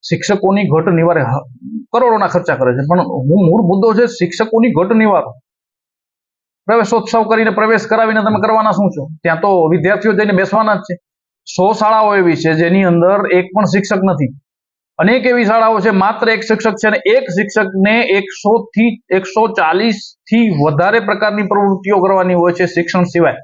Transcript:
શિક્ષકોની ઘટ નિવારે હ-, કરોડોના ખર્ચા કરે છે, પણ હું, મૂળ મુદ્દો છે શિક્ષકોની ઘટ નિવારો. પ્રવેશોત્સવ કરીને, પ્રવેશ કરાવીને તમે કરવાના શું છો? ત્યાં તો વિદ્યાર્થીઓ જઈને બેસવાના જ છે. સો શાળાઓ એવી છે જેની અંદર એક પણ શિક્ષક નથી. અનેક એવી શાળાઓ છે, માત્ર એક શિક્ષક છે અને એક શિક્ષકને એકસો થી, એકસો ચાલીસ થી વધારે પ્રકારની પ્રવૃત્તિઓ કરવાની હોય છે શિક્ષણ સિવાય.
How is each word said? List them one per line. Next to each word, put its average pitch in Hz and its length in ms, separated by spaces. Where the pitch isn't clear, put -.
શિક્ષકોની 196 540
ઘટ 160 260
નિવારે 165 320
હ-, 127 280
કરોડોના 226 360
ખર્ચા 165 280
કરે 127 180
છે, 139 160
પણ 180 120
હું, 151 440
મૂળ 185 160
મુદ્દો 196 400
છે 240 60
શિક્ષકોની 220 640
ઘટ 185 200
નિવારો. 208 400
પ્રવેશોત્સવ 226 580
કરીને, 220 260
પ્રવેશ 220 360
કરાવીને 220 360
તમે 214 260
કરવાના 220 240
શું 190 180
છો? 147 180
ત્યાં 165 180
તો 185 260
વિદ્યાર્થીઓ 185 460
જઈને 208 200
બેસવાના 202 420
જ - 20
છે. 175 200
સો 190 160
શાળાઓ 214 420
એવી 175 200
છે 160 180
જેની 170 300
અંદર 180 480
એક 180 140
પણ 208 80
શિક્ષક 196 400
નથી. 147 360
અનેક 220 280
એવી 240 200
શાળાઓ 220 340
છે, 190 100
માત્ર 196 400
એક 220 120
શિક્ષક 220 300
છે 214 160
અને 214 100
એક 247 260
શિક્ષકને 202 800
એકસો 202 640
થી, 226 440
એકસો 190 380
ચાલીસ 196 680
થી 226 320
વધારે 175 340
પ્રકારની 208 440
પ્રવૃત્તિઓ 196 540
કરવાની 185 360
હોય 175 200
છે 180 120
શિક્ષણ 175 380
સિવાય. 170 300